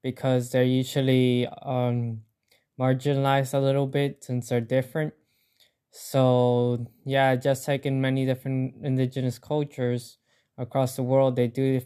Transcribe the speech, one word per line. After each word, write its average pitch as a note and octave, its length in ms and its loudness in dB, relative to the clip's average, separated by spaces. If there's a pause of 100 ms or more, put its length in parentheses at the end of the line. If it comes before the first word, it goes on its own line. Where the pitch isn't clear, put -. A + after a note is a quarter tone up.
because B2+ 520 -2
they're B2+ 100 4
usually, B2+ 840 2 (140)
um, A#2+ 580 -4 (580)
marginalized C3+ 760 2
a C#3 60 0
little C3+ 300 2
bit C#3 340 -2
since B2 280 -6
they're B2 100 2
different. C3 520 -2 (800)
So, B2 960 2 (180)
yeah, C3+ 300 2
just C3 320 -2
like C#3 180 -2
in C3+ 160 0
many C3 260 0
different C3 580 -4
indigenous C3 560 -2
cultures C3 760 -4 (380)
across B2+ 380 -2
the C3+ 80 -4
world, C3 320 2
they B2 140 0
do C3 380 0